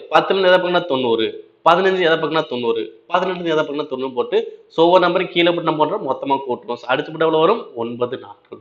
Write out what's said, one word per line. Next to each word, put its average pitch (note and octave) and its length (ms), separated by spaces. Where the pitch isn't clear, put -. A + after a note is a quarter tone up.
பத்துல E3 220
இருந்து F#3+ 160
எதை F3+ 100
பக்கம்னா F3 220
தொண்ணூறு. A#2 340
பதினஞ்சு F#3 420
எதை D#3+ 120
பக்கம்னா D#3 220
தொண்ணூறு. A#2 300
பதினெட்டுல F3+ 420
எதை D#3 100
பக்கம்னா C#3+ 280
தொண்ணூறு C3 260
போட்டு, A#2+ 200
so - 100
ஒவ்வொரு F3 220
நம்பருக்கு F3 300
கீழே F3 140
போட்டு E3+ 200
நம்ம D#3 120
பண்றோம். F#3+ 260
மொத்தமா C3+ 280
கூட்டுறோம். A#2+ 360
So, A#2 100
அடுத்து C3+ 180
போட்டு D#3+ 160
எவ்வளவு D#3+ 180
வரும்? A3 180
ஒன்பது A#2+ 420
நாட்கள். G#2 360